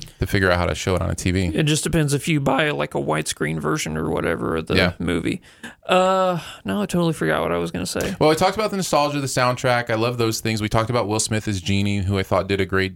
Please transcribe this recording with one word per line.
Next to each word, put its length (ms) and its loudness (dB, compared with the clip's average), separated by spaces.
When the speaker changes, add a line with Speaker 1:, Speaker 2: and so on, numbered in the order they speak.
Speaker 1:
to 60 0
figure 240 2
out 80 4
how 80 2
to 80 0
show 220 0
it 80 0
on 80 -2
a 40 -2
T 140 -2
V. 240 2
Speaker 2:
It 140 0
just 160 0
depends 320 0
if 120 -4
you 140 2
buy, 300 0
like, 240 -4
a 40 -4
widescreen 600 -2
version 360 -4
or 140 -2
whatever 480 -2
of 80 -4
the 100 0
Speaker 1:
Yeah. 220 4
Speaker 2:
movie. 420 -2
Uh, 520 2
no, 160 -2
I 60 -2
totally 260 0
forgot 300 -2
what 80 -2
I 60 0
was 120 -4
gonna 160 -6
say. 340 -4
Speaker 1:
Well, 120 6
I 20 6
talked 240 2
about 140 0
the 60 -4
nostalgia 400 0
of 40 -2
the 60 -2
soundtrack. 640 0
I 40 2
love 220 0
those 220 0
things. 240 -2
We 60 0
talked 200 2
about 180 0
Will 120 0
Smith 280 -2
as 140 -2
Genie, 380 0
who 180 0
I 60 0
thought 240 0
did 120 2
a 60 0
great, 300 0